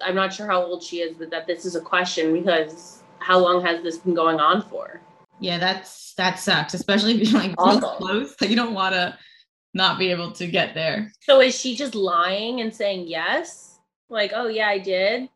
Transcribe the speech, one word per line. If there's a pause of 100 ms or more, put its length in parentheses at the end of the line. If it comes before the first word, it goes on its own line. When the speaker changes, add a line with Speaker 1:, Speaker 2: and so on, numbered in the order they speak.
Speaker 1:
I'm
not
sure
how
old
she
is,
but
that
this
is
a
question
because (180)
how
long
has
this
been
going
on
for? (380)
Speaker 2:
Yeah,
that's,
that
sucks,
especially
if
you're,
like, (100)
real
Speaker 1:
Awful.
Speaker 2:
close.
Like,
you
don't
wanna (560)
not
be
able
to
get
there. (100)
Speaker 1:
So
is
she
just
lying
and
saying
yes? (320)
Like,
"Oh,
yeah,
I
did"?